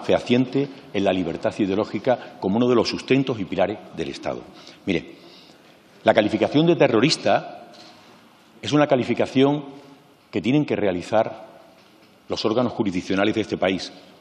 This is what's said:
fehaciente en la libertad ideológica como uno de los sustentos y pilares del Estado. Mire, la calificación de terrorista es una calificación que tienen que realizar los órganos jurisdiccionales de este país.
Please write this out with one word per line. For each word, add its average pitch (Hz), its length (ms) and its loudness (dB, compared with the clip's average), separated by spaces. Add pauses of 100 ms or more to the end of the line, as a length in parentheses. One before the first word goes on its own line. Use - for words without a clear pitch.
fehaciente 127 640 0 (240)
en 101 120 -2
la 98 80 2
libertad 90 460 -4
ideológica 104 800 -2
como 101 160 -2
uno 123 120 2
de 123 60 4
los 107 140 4
sustentos 131 520 0
y 92 40 -4
pilares 92 340 -2 (180)
del 80 120 -6
Estado. 64 340 -8 (420)
Mire, 85 320 -4 (880)
la 110 100 4
calificación 107 520 2
de 170 100 4
terrorista 120 920 2 (920)
es 117 120 -6
una 147 140 6
calificación 131 760 2 (680)
que 104 100 -2
tienen 139 240 2
que 110 120 0
realizar 98 720 -2 (800)
los 95 160 -6
órganos 117 300 0
jurisdiccionales 101 600 -2
de 110 60 -2
este 98 160 -4
país. 92 360 -2 (280)